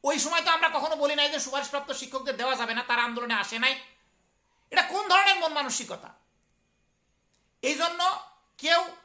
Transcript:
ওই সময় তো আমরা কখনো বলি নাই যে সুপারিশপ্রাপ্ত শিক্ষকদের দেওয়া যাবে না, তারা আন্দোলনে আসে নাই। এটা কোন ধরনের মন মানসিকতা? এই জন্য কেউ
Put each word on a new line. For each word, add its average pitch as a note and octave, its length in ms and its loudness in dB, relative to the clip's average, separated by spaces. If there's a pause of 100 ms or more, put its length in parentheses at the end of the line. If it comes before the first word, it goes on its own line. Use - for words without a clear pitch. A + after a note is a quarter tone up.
ওই C#4+ 160 2
সময় D#4+ 220 2
তো E4+ 100 2
আমরা E4 180 4
কখনো D#4 260 -2
বলি C#4+ 200 0
নাই D4 140 2
যে D4 100 -4
সুপারিশপ্রাপ্ত C#4 520 -6
শিক্ষকদের B3+ 460 -6
দেওয়া B3+ 180 0
যাবে A#3 180 -4
না, A#3+ 140 -2
তারা A#3+ 160 2
আন্দোলনে A#3 300 -4
আসে A3 260 -4
নাই। C4 200 2 (920)
এটা F#4 100 6
কোন G4+ 260 -2
ধরনের G4 280 6
মন D#4+ 180 0
মানসিকতা? B3+ 560 -6 (1500)
এই C#4+ 140 0
জন্য E4+ 440 0 (380)
কেউ E4 240 4 (240)